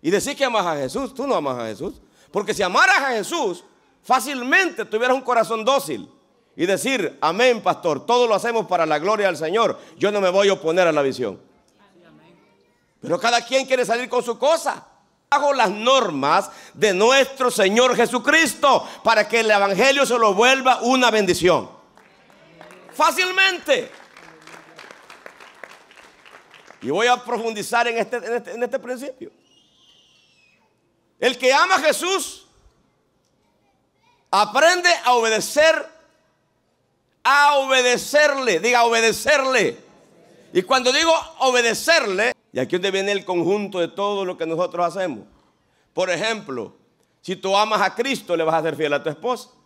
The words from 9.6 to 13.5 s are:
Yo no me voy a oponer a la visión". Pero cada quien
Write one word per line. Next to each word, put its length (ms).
Yo 140
no 100
me 80
voy 200
a 60
oponer 340
a 40
la 100
visión". 380
Pero 200
cada 240
quien 200